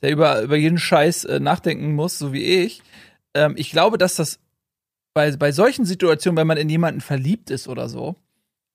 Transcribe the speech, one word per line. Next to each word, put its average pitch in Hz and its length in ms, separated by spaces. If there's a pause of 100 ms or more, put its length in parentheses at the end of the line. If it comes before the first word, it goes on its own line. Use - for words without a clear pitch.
der 143 80
über, 147 320
über 139 120
jeden 160 240
Scheiß, 160 460
äh, 139 140
nachdenken 147 540
muss, 151 260
so 143 140
wie 139 100
ich. 185 380 (520)
Ähm, 147 240
ich - 140
glaube, 185 260
dass 180 180
das - 240 (760)
bei, 151 200
bei 147 160
solchen 220 340
Situationen, 175 520
wenn 160 100
man 160 100
in 151 120
jemanden 160 320
verliebt 143 500
ist - 160
oder 123 220
so, 123 260 (600)